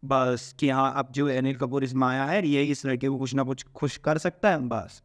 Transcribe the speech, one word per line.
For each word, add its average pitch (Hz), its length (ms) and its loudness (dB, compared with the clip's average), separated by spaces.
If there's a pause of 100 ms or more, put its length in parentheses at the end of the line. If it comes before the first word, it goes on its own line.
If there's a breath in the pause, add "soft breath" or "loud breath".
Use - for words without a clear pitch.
बस 131 580 0
कि 147 100 4
हाँ 135 260 2
अब 135 160 -2
जो 139 160 0
अनिल 131 280 0
कपूर 135 280 -2
इसमें 131 220 0
आया 131 180 0
है 175 240 0
यही 143 220 4
इस 139 160 -2
लड़के 131 220 0
को 135 100 -2
कुछ 131 160 -4
ना 139 80 2
कुछ 131 220 -4 (100)
खुश - 220 -4
कर 156 220 0
सकता 185 320 0
है, 165 100 2
बस। 117 440 -6